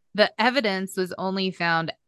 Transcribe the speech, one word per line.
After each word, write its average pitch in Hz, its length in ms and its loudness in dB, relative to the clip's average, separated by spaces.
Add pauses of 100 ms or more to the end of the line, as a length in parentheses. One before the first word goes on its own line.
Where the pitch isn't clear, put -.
(140)
The 202 240 4
evidence 220 600 0
was 185 180 -2
only 190 340 -2
found 165 400 0 (180)